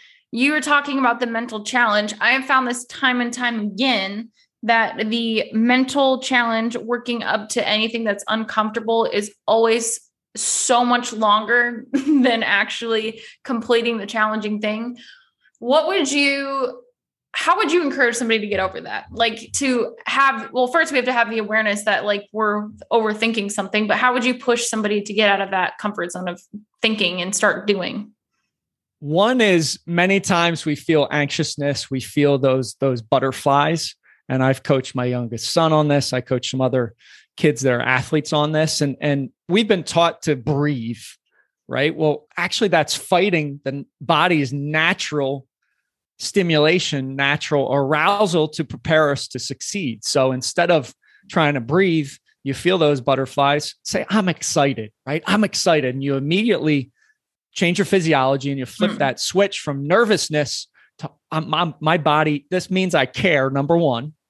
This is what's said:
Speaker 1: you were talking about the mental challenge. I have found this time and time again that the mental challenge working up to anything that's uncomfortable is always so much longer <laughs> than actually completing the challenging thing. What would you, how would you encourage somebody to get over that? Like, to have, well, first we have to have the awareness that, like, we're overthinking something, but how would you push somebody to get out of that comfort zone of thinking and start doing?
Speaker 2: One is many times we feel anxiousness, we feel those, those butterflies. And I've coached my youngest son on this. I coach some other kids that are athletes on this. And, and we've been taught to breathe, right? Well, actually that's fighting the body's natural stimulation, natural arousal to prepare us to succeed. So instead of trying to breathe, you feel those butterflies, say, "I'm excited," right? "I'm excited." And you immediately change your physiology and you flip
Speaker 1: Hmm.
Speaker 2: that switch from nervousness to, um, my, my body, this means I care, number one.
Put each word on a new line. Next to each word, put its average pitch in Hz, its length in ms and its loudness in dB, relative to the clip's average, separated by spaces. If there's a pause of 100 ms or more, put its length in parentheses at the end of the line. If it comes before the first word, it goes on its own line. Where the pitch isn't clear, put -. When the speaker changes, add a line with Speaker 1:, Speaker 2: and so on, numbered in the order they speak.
(320)
Speaker 1:
you 247 180 2
were 302 100 0
talking 285 380 0
about 240 220 2
the 247 80 -2
mental 226 340 -6
challenge. 214 580 0
I 233 120 4
have 262 120 0
found 262 220 2
this 240 200 -4
time 254 340 -2
and 240 120 -4
time 240 280 -4
again 208 680 -2 (340)
that 220 460 0
the 226 420 -2
mental 262 680 2
challenge 233 560 0
working 233 460 -6
up 208 280 -4
to - 180 -2
anything 220 340 -2
that's 202 240 -4
uncomfortable 220 800 -2
is 208 280 -4 (140)
always 226 540 2 (340)
so - 500 0
much 240 280 0
longer 220 760 0
<laughs> - 40 -16
than 262 500 2
actually 220 800 -2 (240)
completing 233 540 0
the 202 80 -8
challenging 214 540 -2
thing. 226 360 -6 (640)
What 277 260 2
would 330 240 0
you, 277 720 -2 (500)
how - 240 0
would 349 160 0
you 349 100 4
encourage 262 340 0
somebody 226 240 0
to 208 60 -6
get 196 140 -2
over 190 220 -4
that? - 280 -10
Like, 226 440 -4
to 254 420 -2 (100)
have, 269 460 0
well, 254 140 0
first 277 260 0
we 285 60 0
have 233 80 -2
to 254 60 -2
have 233 180 0
the 226 80 -4
awareness 208 460 -2
that, 202 200 0
like, 202 280 -2
we're 208 360 -2 (240)
overthinking 220 580 0
something, 214 360 -2
but 208 100 -8
how 247 160 2
would 247 140 0
you 254 80 0
push 240 340 -2
somebody 208 320 -2
to 208 140 -10
get 208 160 2
out 196 100 2
of 196 120 -4
that 185 260 -2
comfort 190 340 -6
zone 180 160 -8
of 175 140 -10 (400)
thinking 196 400 0
and 190 120 -6
start - 320 0
doing? 202 440 -4 (880)
Speaker 2:
One 196 420 2
is 180 460 2
many 180 340 2
times 170 460 0
we 151 80 0
feel 151 360 2
anxiousness, 143 800 -2
we 131 100 -4
feel 143 360 2
those, 131 440 0
those 127 200 0
butterflies. 139 920 0 (340)
And 131 140 0
I've 131 200 2
coached 135 320 0
my 123 100 -2
youngest 123 460 -4
son 160 220 4
on 151 160 4
this. 143 240 2
I 127 80 -2
coach 123 300 -2
some 135 100 -2
other 123 340 0 (420)
kids 151 260 2
that 131 100 4
are 120 80 0
athletes 127 520 0
on 151 200 2
this. 156 300 0
And, 139 180 -2
and 139 300 0 (180)
we've 208 200 2
been 185 160 2
taught 170 380 2
to 151 140 0
breathe, 127 640 -2 (640)
right? 143 260 0
Well, 151 320 0 (100)
actually 180 320 -2
that's 160 260 2
fighting 170 720 0
the 139 220 -6 (140)
body's 151 520 2
natural 147 920 -2 (720)
stimulation, 156 960 2
natural 143 560 0
arousal 156 760 2
to 156 160 -6
prepare 156 460 2
us - 180 -4
to - 100 -10
succeed. 131 640 -8
So 131 280 2
instead 170 380 -2
of 151 240 2 (360)
trying 151 240 2
to 135 60 -2
breathe, 156 500 2 (340)
you 135 100 -2
feel 180 240 0
those 147 220 4
butterflies, 139 800 0
say, - 280 -4
"I'm 196 180 2
excited," 139 640 -2 (140)
right? 156 200 -6
"I'm 208 180 2
excited." 151 500 2
And 135 100 -6
you 139 120 0
immediately 151 760 0 (640)
change 175 260 0
your 202 80 2
physiology 139 640 2
and 139 80 -4
you 131 80 -6
flip - 260 -2
Speaker 1:
Hmm. - 60 -8
Speaker 2:
that 135 220 0
switch 196 400 0
from 139 260 -6
nervousness 175 800 0 (300)
to, - 120 -12 (220)
um, 156 160 -4
my, 160 320 -2
my 160 180 2
body, 151 520 2
this 185 200 -2
means 185 240 0
I 131 120 4
care, 135 440 0
number 139 260 2
one. 147 360 0 (180)